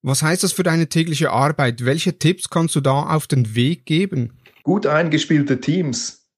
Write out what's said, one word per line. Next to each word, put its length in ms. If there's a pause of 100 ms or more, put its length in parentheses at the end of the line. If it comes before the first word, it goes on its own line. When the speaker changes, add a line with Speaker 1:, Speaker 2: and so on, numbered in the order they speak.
Speaker 1:
Was 140
heißt 220
das 80
für 100
deine 240
tägliche 460
Arbeit? 520
Welche 360
Tipps 320
kannst 240
du 40
da 360
auf 100
den 300
Weg 320
geben? 460 (280)
Speaker 2:
Gut 240
eingespielte 760
Teams 800